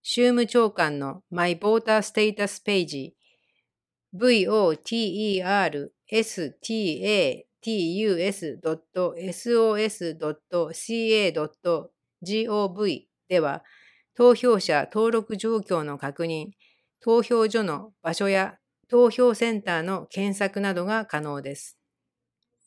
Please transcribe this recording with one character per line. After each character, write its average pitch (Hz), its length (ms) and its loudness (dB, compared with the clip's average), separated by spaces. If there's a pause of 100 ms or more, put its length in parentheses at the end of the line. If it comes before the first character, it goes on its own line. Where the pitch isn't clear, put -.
州 240 240 2
務 240 200 2
長 226 240 2
官 151 280 0
の 139 300 -8
My 175 280 0
Voter 220 440 2
Status 208 640 -2
Page、 160 500 -2 (1000)
ブ 240 200 4
イ 190 140 4
オ 202 260 4
ー 156 40 -4
テ - 180 -8
ィ 208 480 -2
ー - 20 -6
ア 196 200 2
ー 160 40 0
ル 143 260 -10 (140)
エ 220 140 2
ス 170 280 -6
テ - 220 -10
ィ 190 280 -2
ー - 20 -10
エ 190 420 0
ー - 20 -20 (140)
テ 226 100 -6
ィ 220 60 -2
ー 170 180 -2
ユ 208 200 0
ー 165 40 -2
エ 190 120 0
ス 160 320 -10
ド 160 100 0
ッ 156 60 -8 (140)
ト 180 240 -2
エ 180 160 -8
ス 233 240 -2
オ 220 200 4
ー 214 40 0
エ 214 80 0
ス 165 280 -8
ド 156 140 -4
ッ 151 40 -6 (140)
ト 170 220 -2
シ 226 380 -4
ー 214 160 4
エ - 40 2
ー 156 60 -4
ド 156 100 -2
ッ 151 40 -8 (120)
ト 165 300 -2 (300)
ジ 214 260 -2
ー 214 60 -4
オ 202 160 0
ー - 20 -12
ブ 202 180 -2
イ - 200 -6 (180)
で 180 140 2
は、 147 220 -2 (520)
投 247 180 8
票 226 280 2
者 147 300 2
登 220 200 2
録 220 240 -2
状 220 220 -2
況 180 260 -2
の 143 140 -8
確 143 260 -6
認、 165 280 -6 (500)
投 233 200 4
票 226 280 2
所 220 140 -2
の 175 280 -6 (100)
場 165 120 -4
所 196 160 -2
や 190 260 0 (340)
投 240 200 6
票 247 240 4
セ 233 180 -2
ン 214 100 -4
タ 170 180 -2
ー - 20 -4
の 180 240 -6
検 196 320 -4
索 202 240 -2
な 196 120 -2
ど 175 120 -4
が 220 200 -2
可 151 140 -4
能 147 220 -8
で 139 140 -10
す。 - 220 -18 (880)